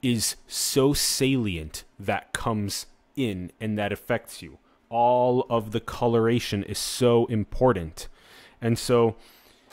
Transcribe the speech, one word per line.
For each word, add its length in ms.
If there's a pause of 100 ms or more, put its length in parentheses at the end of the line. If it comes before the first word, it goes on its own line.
is 340 (120)
so 460
salient 880 (160)
that 320
comes 540 (300)
in 440
and 180
that 140
affects 500
you. 180 (300)
All 600
of 220
the 80
coloration 840
is 140
so 480
important. 840 (540)
And 160
so, 380 (580)